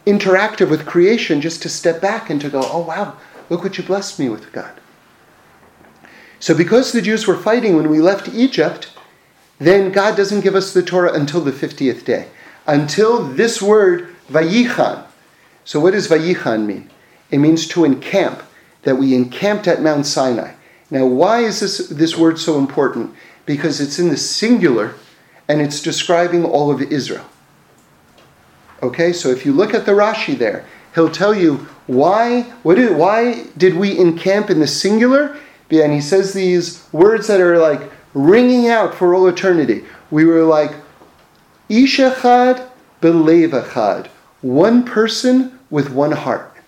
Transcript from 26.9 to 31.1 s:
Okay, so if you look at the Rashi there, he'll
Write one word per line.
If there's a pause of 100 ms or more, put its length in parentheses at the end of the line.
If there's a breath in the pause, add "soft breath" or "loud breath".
Okay,
so
if
you
look
at
the
Rashi
there, (300 loud breath)
he'll